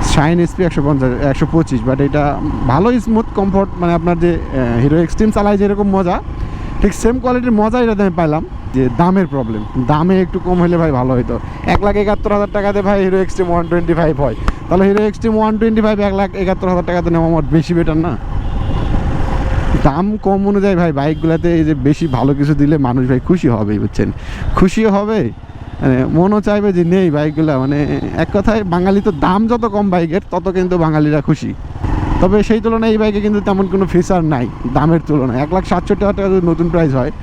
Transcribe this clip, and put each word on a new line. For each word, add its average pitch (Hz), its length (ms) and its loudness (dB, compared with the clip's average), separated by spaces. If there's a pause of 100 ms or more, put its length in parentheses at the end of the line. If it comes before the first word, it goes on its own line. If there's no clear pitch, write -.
(140)
শাইন 160 260 2
এসপি 170 240 0
একশো 160 220 0
পঞ্চাশ, 131 400 0
একশো 139 260 0
পঁচিশ, 156 340 0
but 135 160 0
এটা 143 360 0 (300)
ভালো 208 320 2
স্মুথ 220 340 0
কমফোর্ট, 196 420 0
মানে 175 160 0
আপনার 170 260 0
যে, 170 140 2
আহ, 127 500 -2
হিরো 143 140 4
এক্সট্রিম 175 340 0
চালায় 202 280 2
যেরকম 202 320 0
মজা, 190 300 0 (600)
ঠিক 208 100 2
সেম 240 260 0
কোয়ালিটির 247 340 0
মজা 214 280 2
এটাতে 214 220 2
আমি 185 140 2
পাইলাম। 165 300 0 (280)
যে 127 220 2
দামের 185 300 4
প্রবলেম, 113 380 -4 (220)
দামে 170 340 2
একটু 185 180 -2
কম 175 220 0
হলে 170 160 2
ভাই 160 160 2
ভালো 127 220 0
হইতো। 117 260 -2 (260)
এক 175 180 2
লাখ 202 120 2
একাত্তর 208 360 0
হাজার 202 200 0
টাকাতে 202 300 0
ভাই 196 220 2
হিরো 190 140 2
এক্সট্রিম 180 320 -2
ওয়ান 170 180 0
টোয়েন্টি 170 260 0
ফাইভ 156 260 0
হয়, 123 140 0 (340)
তাহলে 190 200 2
হিরো 208 140 2
এক্সট্রিম 214 340 -2
ওয়ান 220 220 0
টোয়েন্টি 220 240 2
ফাইভ 214 180 2
এক 202 140 0
লাখ 190 200 -2
একাত্তর 190 340 -2
হাজার 180 180 0
টাকাতে 175 240 0
নেওয়া 165 160 2
আমার 165 160 2
বেশি 156 320 0
বেটার 160 220 2
না? 160 200 -2 (1700)
দাম 180 340 0
কম 196 320 0
অনুযায়ী 196 280 2
ভাই 170 160 2
বাইকগুলাতে 160 640 0
এই 160 100 2
যে 156 100 2
বেশি 147 320 0
ভালো 135 280 0
কিছু 143 200 0
দিলে 147 240 2
মানুষ 127 300 0
ভাই 131 120 2
খুশি 170 280 0
হবেই, 107 300 0
বুঝছেন? - 340 -2 (440)
খুশিও 214 340 4
হবে, 202 400 0 (520)
মানে 131 220 2
মনও 190 360 2
চাইবে 208 320 0
যে 175 120 2
নেই 180 260 2
বাইকগুলা। 151 480 0
মানে 143 420 0 (160)
এক 160 180 -2
কথায় 208 300 0
বাঙালি 185 360 2
তো 208 100 0
দাম 185 360 0
যত 233 180 -2
কম 202 260 0
বাইকের 175 300 0 (100)
তত 180 180 -4
কিন্তু 180 300 0
বাঙালিরা 151 420 2
খুশি। 120 340 -2 (680)
তবে 190 220 2
সেই 226 180 0
তুলনায় 226 300 0
এই 214 80 2
বাইকে 214 220 0
কিন্তু 208 200 0
তেমন 196 260 0
কোনো 190 200 0
ফিচার 175 380 0
নাই 127 240 0 (260)
দামের 156 320 2
তুলনায়। 131 360 0
এক 151 120 -4
লাখ 185 100 0
সাতষট্টি 190 400 -2
হাজার 196 120 0
টাকা 196 120 -2
যদি 185 180 2
নতুন 165 240 0
প্রাইস 165 240 2
হয় 131 160 -2 (120)